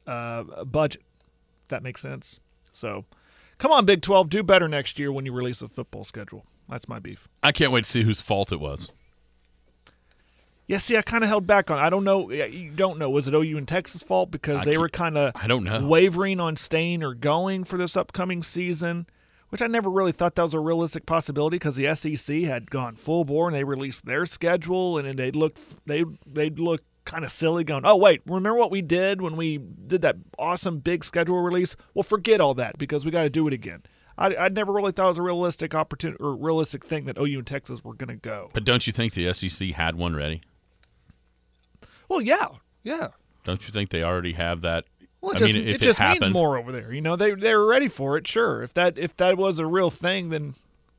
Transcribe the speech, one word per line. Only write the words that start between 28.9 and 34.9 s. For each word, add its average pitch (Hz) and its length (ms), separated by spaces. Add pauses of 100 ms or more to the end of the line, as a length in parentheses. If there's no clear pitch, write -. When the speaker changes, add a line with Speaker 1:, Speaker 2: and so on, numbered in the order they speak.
Speaker 1:
when 160 160
we 160 220
did 131 420
that 143 160 (220)
awesome 165 400
big 165 260
schedule 175 380
release? 180 340 (160)
Well, 196 120
forget 208 360
all 139 140
that 120 240
because 143 260
we 160 60
gotta 160 180
do 156 180
it 143 60
again." 101 300 (340)
I, 190 180
I 185 140
never 196 240
really 196 200